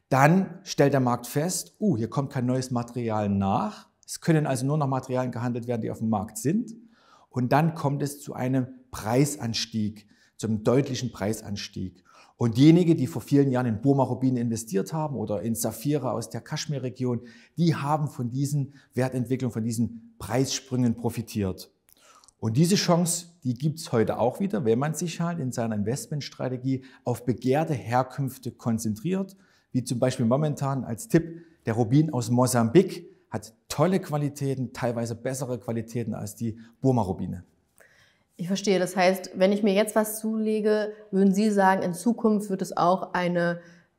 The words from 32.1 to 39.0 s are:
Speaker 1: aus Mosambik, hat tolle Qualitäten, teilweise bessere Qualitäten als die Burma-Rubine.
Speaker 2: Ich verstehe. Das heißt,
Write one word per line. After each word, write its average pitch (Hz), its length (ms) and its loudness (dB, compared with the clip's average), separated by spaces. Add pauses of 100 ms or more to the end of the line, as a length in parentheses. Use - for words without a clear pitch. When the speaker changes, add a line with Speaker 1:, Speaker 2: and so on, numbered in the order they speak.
Speaker 1:
aus 117 180 -2
Mosambik, 123 760 4 (260)
hat - 220 -8 (160)
tolle 185 320 0
Qualitäten, 139 720 -4
teilweise 117 420 -4
bessere 127 440 -6
Qualitäten 113 560 -6
als 104 220 -10
die 110 200 -6 (240)
Burma-Rubine. 107 640 0 (920)
Speaker 2:
Ich 170 100 -8
verstehe. 190 320 0
Das 180 180 -2
heißt, 190 380 2